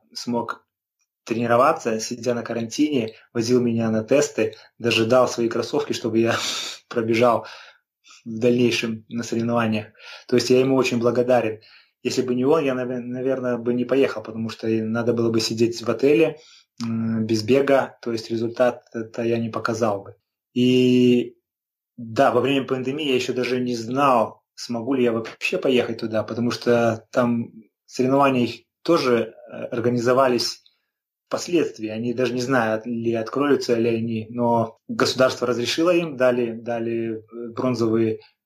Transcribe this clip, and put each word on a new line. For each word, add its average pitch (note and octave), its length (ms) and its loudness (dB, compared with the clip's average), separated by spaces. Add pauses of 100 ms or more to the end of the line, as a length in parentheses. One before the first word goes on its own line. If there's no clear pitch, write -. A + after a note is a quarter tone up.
(140)
смог - 520 -6 (600)
тренироваться, A#2+ 760 2
сидя A#2+ 340 -4
на A#2 100 -4
карантине, A#2 720 -2 (200)
возил A#2+ 280 2
меня A2+ 280 0
на A2 140 0
тесты, - 520 0 (220)
даже A2+ 280 0
дал B2 220 4
свои A#2 220 -2
кроссовки, A#2 440 -4
чтобы A2+ 260 -2
я A2+ 160 2 (280)
<laughs> - 260 -14
пробежал A2+ 560 2 (800)
в A2+ 140 -10
дальнейшем A#2 680 2
на A#2 140 -6
соревнованиях. A2+ 640 -2 (400)
То - 80 2
есть A#2+ 140 2
я B2+ 100 6
ему C3+ 160 4
очень B2+ 240 2
благодарен. A#2 640 2 (420)
Если B2 180 -2
бы B2 140 -2
не B2+ 100 0
он, D#3 200 4
я, C3 80 0
наве-, B2+ 260 -6
наверное, B2 580 -4
бы A#2+ 160 -2
не B2 120 -2
поехал, B2+ 360 0
потому A2+ 280 -8
что A2+ 180 -8
и A2 140 2
надо A#2 320 0
было A#2 180 0
бы A2+ 80 2
сидеть A2+ 420 0
в A2 80 -4
отеле, D3+ 480 2 (460)
м, A2+ 420 -2
без A2 180 0
бега, C3 580 2
то A#2 100 -6
есть A2+ 180 -8
результат A#2 540 -2 (100)
это A2+ 300 -8
я A2+ 160 0
не A2+ 100 -4
показал A2 540 -2
бы. G2+ 120 -20 (380)
И B2 840 4 (600)
да, A#2+ 340 2
во A#2+ 100 4
время C3+ 260 0
пандемии C3 420 -4
я B2+ 60 2
еще B2 180 -2
даже B2 280 -2
не B2 140 -2
знал, B2 680 0 (120)
смогу A#2 400 -6
ли B2 80 2
я A#2 100 2
вообще A2+ 440 -4
поехать A#2 420 0
туда, G#2+ 240 -4
потому A#2 280 -4
что A#2 600 0
там A#2+ 400 0 (340)
соревнования C3 600 2
их - 200 -8 (180)
тоже, B2+ 500 2 (180)
э, - 160 -10
организовались B2 920 2 (640)
впоследствии. C3+ 600 -2
Они A#2 260 -4
даже A#2+ 200 0
не B2 80 -4
знают, A2+ 440 0
ли A#2 280 -2
откроются B2 600 0
ли A#2 140 2
они, A2+ 400 -4
но A#2 480 0 (100)
государство B2 600 0
разрешило B2 480 0
им, E3 220 -2
дали, B2 340 2
дали, A#2 680 -4
э, A#2 360 -14
бронзовый A2+ 640 0 (240)